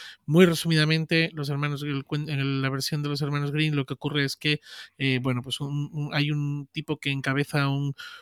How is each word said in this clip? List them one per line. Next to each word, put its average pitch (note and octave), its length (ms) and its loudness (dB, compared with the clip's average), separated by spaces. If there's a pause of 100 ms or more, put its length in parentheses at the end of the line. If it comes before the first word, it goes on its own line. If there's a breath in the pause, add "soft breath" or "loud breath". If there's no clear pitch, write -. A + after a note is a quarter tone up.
(260 loud breath)
Muy E3 200 8
resumidamente, D#3+ 880 2
los D3 160 -6
hermanos, D3 340 -2
el C#3 220 -4
cuen-, D3+ 260 -4
en C3+ 300 0
la C3+ 80 0
versión C#3 340 -2
de D3 60 -2
los C#3+ 120 -2
hermanos C#3+ 300 0
Grimm, D#3 220 2
lo C#3 120 0
que C#3 100 -8
ocurre C#3+ 280 0
es C3+ 140 -2
que, D3+ 240 0 (360 loud breath)
eh, C3 240 2
bueno, B2+ 200 0
pues B2 180 -6
un, C#3+ 320 -4
un, D3 220 -6
hay D3 180 2
un C#3+ 400 -2
tipo D3+ 300 -6
que C#3+ 100 -2
encabeza C#3 560 0
un, C#3 280 0 (260 loud breath)